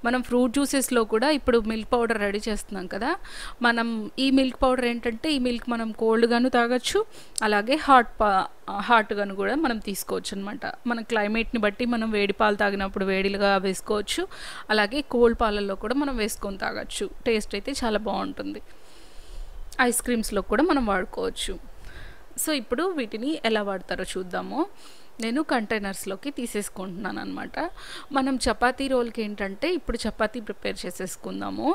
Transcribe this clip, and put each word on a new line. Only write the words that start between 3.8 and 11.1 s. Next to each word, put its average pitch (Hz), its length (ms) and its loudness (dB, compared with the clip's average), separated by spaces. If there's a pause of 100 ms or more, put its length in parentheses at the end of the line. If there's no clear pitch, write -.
ఈ 262 120 4
మిల్క్ 269 320 4
పౌడర్ 254 240 4
ఏంటంటే 233 440 -2
ఈ 294 80 2
మిల్క్ 247 300 -2
మనం 233 240 -2
కోల్డ్‌గాను 233 580 4
తాగొచ్చు, 247 500 4 (420)
అలాగే 214 340 4
హాట్ 262 420 8
పా-, 196 300 4 (320)
హాట్‌గాను 202 540 4
కూడా 196 220 0
మనం 254 220 2
తీసుకోవచ్చు 190 560 -4
అన్నమాట. 196 300 -6 (220)
మన 233 160 0
క్లైమేట్‌ని 220 580 0